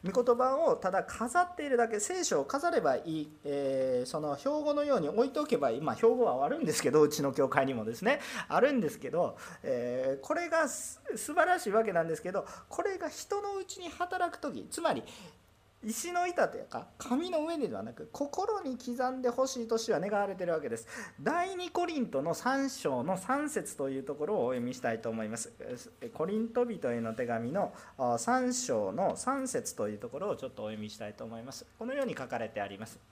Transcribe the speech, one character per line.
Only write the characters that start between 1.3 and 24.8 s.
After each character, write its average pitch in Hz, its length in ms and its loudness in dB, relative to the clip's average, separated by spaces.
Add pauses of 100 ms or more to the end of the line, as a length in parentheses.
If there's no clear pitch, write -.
っ 359 120 0
て 302 100 -4
い 285 60 -2
る 247 60 6
だ 233 100 6
け、 214 140 -2
聖 359 240 -2
書 156 160 4
を 135 40 0
飾 339 280 0
れ 233 80 6
ば 139 160 4
い - 80 -4
い、 156 280 -4 (120)
え 135 600 2
ー、 - 40 -6
そ 156 120 -4
の 147 160 0
標 294 260 0
語 294 120 2
の 294 80 2
よ 285 140 4
う 185 40 4
に 147 80 0
置 226 180 4
い 269 40 -4
て - 80 -4
お 294 80 0
け - 100 2
ば 139 140 2
い 117 80 0
い。 - 20 -4
ま 143 120 0
あ、 - 40 -2
標 233 200 6
語 247 80 4
は 135 200 4
あ 151 40 2
る 302 100 0
ん 302 60 0
で 151 80 2
す - 100 0
け - 80 4
ど、 151 120 8
う 147 60 10
ち 151 140 0
の 139 100 2
教 135 160 4
会 135 180 6
に 135 80 -2
も 110 100 -4
で 113 100 -4
す - 80 -8
ね、 254 180 2 (280)
あ 160 120 4
る 285 120 6
ん 254 80 4
で 151 100 2
す - 80 -10
け 131 120 -8
ど、 151 260 0 (260)
え 131 580 0
ー、 - 60 -16
こ 320 80 0
れ 349 140 -2
が 320 200 4
す-、 - 320 -8 (160)
素 302 180 -6
晴 339 140 6
ら 359 120 6
し - 60 -6
い 202 40 0
わ 220 140 6
け 208 80 0
な 170 100 4
ん 165 60 0
で 160 80 0
す - 60 -12
け 185 100 -4
ど、 196 140 -2 (220)
こ - 140 -4
れ 381 160 -2
が 330 100 -6
人 - 340 -4
の 403 140 -6
う 392 80 -6
ち - 140 -12
に 349 100 -10
働 359 420 -2
く - 80 -14
時、 185 320 -6
つ - 100 -8
ま 311 120 4
り、 120 120 -2 (800)
石 330 280 -4
の 359 160 2
板 330 200 4
と - 100 -8
い - 20 -6
う - 60 -10
か、 - 200 -8 (100)
紙 294 320 -2
の 311 160 2
上 330 140 -2
で 180 160 -2
は 98 80 -6
な 117 100 -10
く、 151 200 -14
心 381 500 -2
に 254 160 -6
刻 247 320 -2
ん 262 100 -6
で 247 80 2
ほ 262 200 2
し 240 160 -4
い 220 40 -8
と 226 100 2
主 226 120 -2
は 165 80 4
願 202 140 0
わ 202 140 2
れ 190 100 -6
て 185 80 -4
い - 20 0
る 170 60 2
わ 160 80 2
け 139 80 -6
で 113 80 -2
す。 - 100 -12 (340)
第 349 360 0
二 359 140 -6
コ 349 160 0
リ 320 120 -4
ン 226 80 0
ト 135 160 -2
の 165 120 0
三 269 360 0
章 131 320 0
の 185 140 0
三 285 340 -2
節 - 260 -4
と 135 140 -2
い 135 80 -4
う 131 60 -4
と 143 100 -6
こ 151 120 -2
ろ 208 100 0
を 120 100 2
お - 40 2
読 123 140 0
み 123 100 -2
し - 60 -10